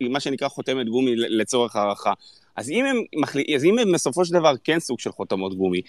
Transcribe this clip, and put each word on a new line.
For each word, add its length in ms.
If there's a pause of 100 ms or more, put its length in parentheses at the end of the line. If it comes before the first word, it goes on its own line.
מה 100
שנקרא 280
חותמת 420
גומי 260
ל-, 260
לצורך 340
הערכה. 380 (420)
אז 140
אם 160
הם 120 (240)
מחל-, 200 (140)
אז 100
אם 140
הם 120
בסופו 340
של 80
דבר 200 (100)
כן 160
סוג 200
של 120
חותמות 440
גומי, 340